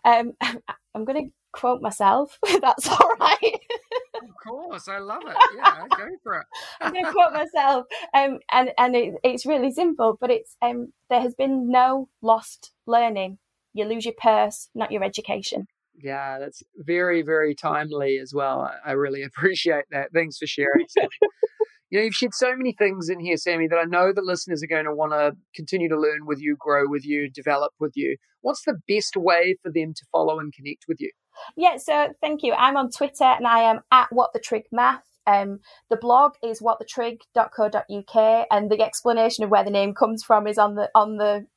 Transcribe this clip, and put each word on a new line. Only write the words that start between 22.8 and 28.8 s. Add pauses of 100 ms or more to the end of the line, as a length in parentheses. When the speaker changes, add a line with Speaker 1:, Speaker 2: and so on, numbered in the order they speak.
Speaker 2:
in
here,
Sammy,
that
I
know
the
listeners
are
gonna
wanna (200)
continue
to
learn
with
you,
grow
with
you,
develop
with
you. (240)
What's
the